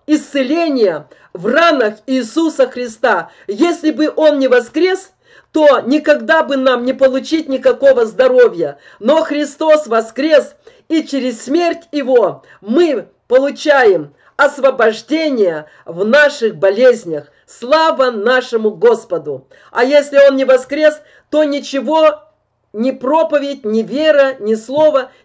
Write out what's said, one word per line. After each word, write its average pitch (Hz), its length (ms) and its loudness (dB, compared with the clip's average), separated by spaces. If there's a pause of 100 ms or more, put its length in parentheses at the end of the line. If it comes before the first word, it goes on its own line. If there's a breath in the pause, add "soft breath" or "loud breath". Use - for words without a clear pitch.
исцеление 269 1000 -2 (260 soft breath)
в 175 120 -12
ранах 262 500 0 (100)
Иисуса 262 600 -2
Христа. 226 640 -4 (160 soft breath)
Если 302 440 0
бы 302 240 -2
Он 294 240 2
не 262 80 0
воскрес, 311 640 0 (400 soft breath)
то 294 280 2
никогда 302 640 0
бы 277 140 -4
нам 254 280 0
не 262 80 -2
получить 269 560 -2
никакого 262 560 2
здоровья. 220 720 0 (220 soft breath)
Но 302 240 0
Христос 302 640 -2
воскрес, 254 680 0 (320 soft breath)
и 311 160 -2
через 247 380 -6
смерть 330 500 -2
Его 240 520 0 (180 soft breath)
мы 254 460 -2 (200)
получаем 254 840 2 (240 soft breath)
освобождение 254 1300 0 (200 soft breath)
в 175 200 -6
наших 240 500 0
болезнях. 196 760 0 (140)
Слава 269 640 0
нашему 226 600 -2
Господу! 165 760 -2 (240 soft breath)
А 240 120 -2
если 277 340 2 (100)
Он 269 80 4
не 269 100 -2
воскрес, 294 560 0 (280 soft breath)
то 302 140 2
ничего, 285 800 -2 (500)
ни 240 200 -2
проповедь, 277 760 -4
ни 220 160 -2
вера, 277 580 0
ни 214 140 -2
слово, 262 580 0 (140 soft breath)